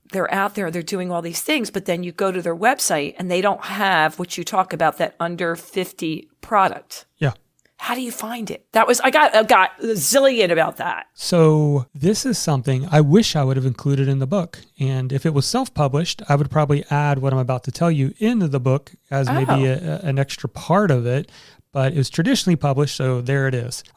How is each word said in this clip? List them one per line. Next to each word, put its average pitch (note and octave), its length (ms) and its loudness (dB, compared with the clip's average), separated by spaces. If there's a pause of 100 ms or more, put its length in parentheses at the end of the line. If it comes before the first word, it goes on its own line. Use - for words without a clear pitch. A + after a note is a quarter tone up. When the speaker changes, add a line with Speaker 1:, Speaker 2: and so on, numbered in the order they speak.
(120)
Speaker 1:
they're F#3 220 -4
out G3 220 -2
there, F#3+ 140 -4
they're F3 120 -6
doing F3+ 280 -6
all F3 120 -4
these E3+ 180 -8
things, C#4+ 320 -2
but F#3+ 140 -6
then F3 180 -2
you F3 80 -8
go G3 180 -2
to F#3 120 -4
their E3+ 160 -4
website F3 600 -2
and F3+ 140 -6
they F3+ 80 0
don't G3 240 -2
have F#3+ 560 0
what - 180 -8
you E3+ 60 -6
talk F#3 300 -2
about, D#3+ 240 0
that - 200 -4
under E3+ 380 -4
fifty E3 720 -8 (140)
product. - 640 -2 (140)
Speaker 2:
Yeah. C#3 140 0 (440)
Speaker 1:
How - 180 -6
do B3+ 60 -6
you A#3+ 100 -8
find A3+ 400 -10
it? - 220 -14
That A3 120 4
was, A#3+ 160 2
I - 80 2
got, D4+ 240 4
I A3 80 6
got A3 380 6
a - 60 -8 (100)
zillion A3+ 560 4
about D#3+ 260 0
that. A#2 380 -8
Speaker 2:
So D3+ 800 2
this F#3 320 0
is A#3 100 0
something C3+ 540 -2
I D3+ 100 6
wish E3 340 4
I D3 80 0
would C3 140 0
have C3 80 -2
included C3+ 420 0
in C#3 120 0
the C3+ 80 -2
book. F3+ 320 -4 (200)
And C3 320 -2
if C3+ 140 -2
it D#3+ 80 0
was C#3 140 0
self-published, D3+ 840 -2
I D3 60 4
would C#3+ 160 0
probably D3 400 2
add C#3+ 260 0
what C3+ 160 0
I'm C3 60 2
about B2+ 240 -2
to C3+ 80 -8
tell E3+ 180 0
you C#3 300 0
into G#3+ 280 2
the C#3 120 0
book C3 320 0 (180)
as C3+ 220 0
maybe C3+ 200 0
Speaker 1:
Oh. C3+ 140 2
Speaker 2:
a, C3 60 2
a, - 360 -4
an C3+ 120 0
extra - 280 -4
part F#3 440 0
of A#2+ 160 0
it, B2+ 240 -4 (400)
but C3+ 220 0
it E3+ 40 -4
was C3 140 0
traditionally F#3 440 2
published. C#3+ 400 0
So C3 240 -2
there C3+ 280 0
it C3 80 -2
is. A#2+ 280 -6 (140)